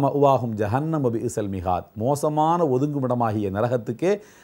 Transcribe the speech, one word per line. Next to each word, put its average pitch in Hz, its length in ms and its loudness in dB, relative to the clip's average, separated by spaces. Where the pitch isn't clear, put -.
மஅவாஹும் 131 520 2
ஜஹன்னம 131 580 0
பிஇஸல் 113 420 -4
மிஹாத், 90 400 -2
மோசமான 151 680 0
ஒதுங்குமிடமாகிய 127 840 0
நரகத்துக்கே 120 600 -2